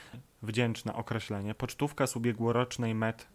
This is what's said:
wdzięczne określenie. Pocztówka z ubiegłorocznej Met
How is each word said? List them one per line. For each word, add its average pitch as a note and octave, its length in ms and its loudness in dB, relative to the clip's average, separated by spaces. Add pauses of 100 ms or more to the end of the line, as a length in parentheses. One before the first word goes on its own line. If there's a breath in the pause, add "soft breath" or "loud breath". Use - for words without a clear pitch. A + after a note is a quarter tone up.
(420 loud breath)
wdzięczne A2 520 0
określenie. G#2+ 600 -2
Pocztówka C#3 520 0
z - 100 0
ubiegłorocznej A#2 800 2
Met A2 400 0